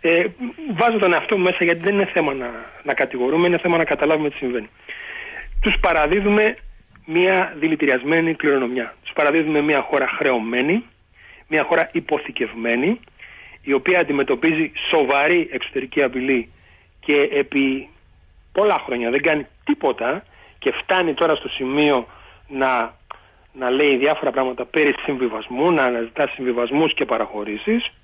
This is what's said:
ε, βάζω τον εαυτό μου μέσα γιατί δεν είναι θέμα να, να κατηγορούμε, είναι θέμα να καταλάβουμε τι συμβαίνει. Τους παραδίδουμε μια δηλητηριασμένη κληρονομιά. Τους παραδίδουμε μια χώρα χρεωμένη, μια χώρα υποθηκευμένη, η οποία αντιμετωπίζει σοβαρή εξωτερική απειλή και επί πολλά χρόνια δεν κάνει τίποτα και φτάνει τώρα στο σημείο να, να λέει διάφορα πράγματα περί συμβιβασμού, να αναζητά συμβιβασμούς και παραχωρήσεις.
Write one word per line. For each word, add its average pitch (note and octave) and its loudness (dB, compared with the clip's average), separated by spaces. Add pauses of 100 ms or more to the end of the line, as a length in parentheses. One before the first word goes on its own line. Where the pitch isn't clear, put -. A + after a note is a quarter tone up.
ε, E3+ 2 (480)
βάζω A3+ 2
τον F#3+ 4
εαυτό E3+ 0
μου F#3+ 0
μέσα F3+ 0
γιατί E3+ 0
δεν G3 0
είναι G3 0
θέμα D3+ 0
να, B2 -6 (320)
να C#3+ -2
κατηγορούμε, C#3 0
είναι F3 2
θέμα E3+ 2
να E3 2
καταλάβουμε D3+ 0
τι - -14
συμβαίνει. A#2+ -4 (920)
Τους - 2
παραδίδουμε G3 2 (480)
μια F3+ 2
δηλητηριασμένη D3+ 2
κληρονομιά. C3 0
Τους - -14
παραδίδουμε D3+ 2
μια D3 2
χώρα C3+ 0
χρεωμένη, C3 0 (640)
μια D#3 0
χώρα - 2
υποθηκευμένη, A#2+ -2 (640)
η C#3 -2
οποία F3 2
αντιμετωπίζει D3 0 (180)
σοβαρή D3+ 2
εξωτερική C3 -4
απειλή B2+ 0 (500)
και C#3+ 2
επί C#3 0 (640)
πολλά G3 2
χρόνια A#2+ -2
δεν C#3+ 0
κάνει D3+ 0 (180)
τίποτα C#3+ -2 (340)
και C3+ -2 (100)
φτάνει F3+ 0
τώρα D#3+ 2
στο - -6
σημείο C3+ 2 (420)
να, C3 0 (580)
να C3 -4
λέει C#3 4
διάφορα C#3+ 0
πράγματα B2+ -2
περί D3 0 (100)
συμβιβασμού, B2+ -2
να D3 4
αναζητά B2 -2
συμβιβασμούς B2+ 0
και C#3 -2
παραχωρήσεις. G#2+ -2 (140)